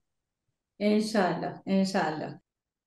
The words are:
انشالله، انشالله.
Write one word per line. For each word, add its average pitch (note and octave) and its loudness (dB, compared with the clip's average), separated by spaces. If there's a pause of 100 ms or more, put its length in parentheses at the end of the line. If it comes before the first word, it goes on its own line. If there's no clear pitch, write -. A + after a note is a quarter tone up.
(800)
انشالله، G3+ 0
انشالله. F3 0 (460)